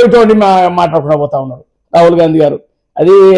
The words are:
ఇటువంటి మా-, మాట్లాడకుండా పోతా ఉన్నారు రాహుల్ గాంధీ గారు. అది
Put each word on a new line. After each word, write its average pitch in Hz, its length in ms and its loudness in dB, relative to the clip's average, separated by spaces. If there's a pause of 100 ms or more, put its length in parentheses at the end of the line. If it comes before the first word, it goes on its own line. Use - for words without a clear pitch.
ఇటువంటి 220 280 2
మా-, 190 340 0
మాట్లాడకుండా 160 480 -4
పోతా 147 240 -6
ఉన్నారు 131 260 -14 (300)
రాహుల్ 170 260 2
గాంధీ 160 180 -2
గారు. 143 200 -2 (380)
అది 165 140 0 (260)